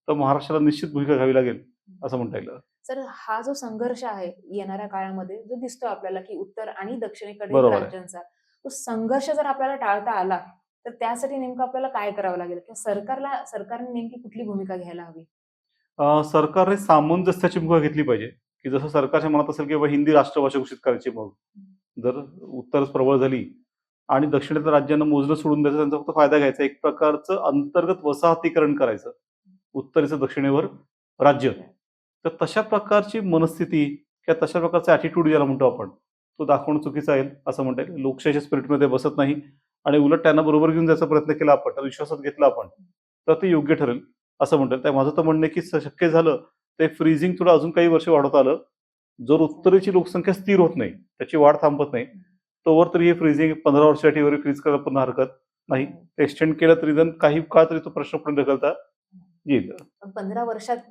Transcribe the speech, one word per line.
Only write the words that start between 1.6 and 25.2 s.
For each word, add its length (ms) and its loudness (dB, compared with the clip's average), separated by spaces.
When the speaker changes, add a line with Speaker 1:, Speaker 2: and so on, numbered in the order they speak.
Speaker 1:
असं 140 -8
म्हणता 200 -8
येईल. 120 -14
Speaker 2:
सर, 240 -12
हा 340 -12
जो 120 -8
संघर्ष 500 -10
आहे 280 -10
येणाऱ्या 300 -10
काळामध्ये 560 -10
जो 180 -14
दिसतो 260 -10
आपल्याला 340 -8
की 160 -16
उत्तर 300 -12
आणि 300 -12
दक्षिणेकडील 560 -12
Speaker 1:
बरोबर 200 4
आहे. 100 -2
Speaker 2:
राज्यांचा, 360 -14
तो 500 -20
संघर्ष 600 -6
जर 160 -2
आपल्याला 300 -4
टाळता 360 -4
आला 280 -2
तर 60 -14
त्यासाठी 460 -6
नेमकं 260 -8
आपल्याला 240 -4
काय 240 -6
करावं 260 -4
लागेल 200 -8
किंवा 180 -20
सरकारला, 720 -6
सरकारने 480 -12
नेमकी 280 -10
कुठली 220 -14
भूमिका 340 -8
घ्यायला 260 -14
हवी? 200 -20
Speaker 1:
अ, 220 4
सरकारने 460 2
सामंजस्याची 800 2
भूमिका 280 2
घेतली 160 -2
पाहिजे 240 -2
की 40 -6
जसं 180 -2
सरकारच्या 420 0
मनात 200 0
असेल 180 -6
की 80 -2
बाबा 120 0
हिंदी 260 2
राष्ट्रभाषा 460 2
घोषित 240 -8
करायची, 260 -2
मग 200 -10
जर 200 -4
उत्तरच 480 -4
प्रबळ 260 2
झाली 260 -2
आणि 180 2
दक्षिणेतल्या 460 -2
राज्यांना 320 2
मोजणं 300 2